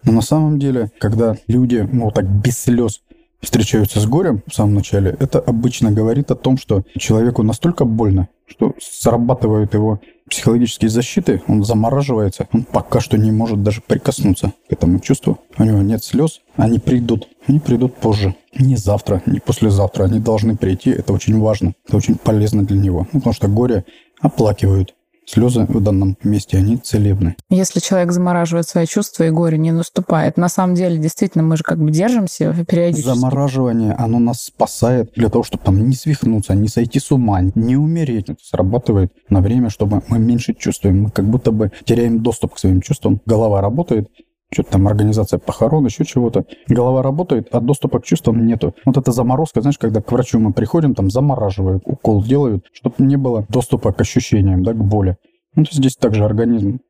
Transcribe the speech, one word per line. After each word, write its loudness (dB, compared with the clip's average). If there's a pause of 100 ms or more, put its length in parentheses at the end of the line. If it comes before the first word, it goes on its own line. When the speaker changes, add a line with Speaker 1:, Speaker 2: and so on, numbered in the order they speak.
Speaker 1:
Но 4
на 4
самом 2
деле, -2 (100)
когда 0 (120)
люди, 2
ну, 0
вот -2
так 0
без 0
слез 0 (400)
встречаются 0
с 2
горем 0
в -16
самом 0
начале, 0
это 0
обычно 0
говорит 0
о 0
том, 0
что -2 (140)
человеку 0
настолько 0
больно, 0 (200)
что -2
срабатывают 0
его 0 (300)
психологические 0
защиты, -2
он 2
замораживается, 0
он 0
пока -2
что -2
не 2
может 0
даже 0
прикоснуться -2 (160)
к 0
этому 2
чувству. -2 (180)
У 2
него 2
нет 0
слез, -2 (160)
они 2
придут, 0 (200)
они 4
придут 0
позже. 0 (220)
Не 4
завтра, -2
не 0
послезавтра, 0
они 2
должны 0
прийти, 0
это -2
очень 0
важно, 0 (140)
это 0
очень 0
полезно 0
для 0
него. 0
Ну, 0
потому -2
что -2
горе 0 (380)
оплакивают. 0 (340)
Слезы 2
в 0
данном 0
месте, 0
они 2
целебны. 0 (140)
Speaker 2:
Если 0
человек 0
замораживает 0
свои 0
чувства -2
и 2
горе 0
не 0
наступает, -2
на 0
самом 0
деле, 0
действительно, -2
мы 2
же -4
как -2
бы 2
держимся 0 (140)
периодически. 0
Speaker 1:
Замораживание, 0
оно 0
нас 0
спасает -2
для 0
того, -4
чтобы -8
там 2
не 2
свихнуться, -2
не 2
сойти -2
с -4
ума, 2 (140)
не 2
умереть. -2
Это -10
срабатывает 0 (160)
на 4
время, 2
чтобы -2
мы 0
меньше 0
чувствуем. 0
Мы -2
как -2
будто 0
бы 0 (140)
теряем 0
доступ -4
к -16
своим 2
чувствам. -2
Голова 2
работает, -2 (440)
что-то -2
там 2
организация 0
похорон, 0
еще -2
чего-то. -2 (240)
Голова 2
работает, -2
а 0
доступа -2
к -20
чувствам 0
нету. -2 (100)
Вот 2
эта 0
заморозка, -2
знаешь, 0
когда -2
к -8
врачу 0
мы 2
приходим, 0
там 0
замораживают, 0
укол 0
делают, 0
чтоб -6
не 4
было -2
доступа -2
к -2
ощущениям, 2
да, 0
к -2
боли. 0 (400)
Ну, 4
то 0
есть -4
здесь 2
также 0
организм 0 (100)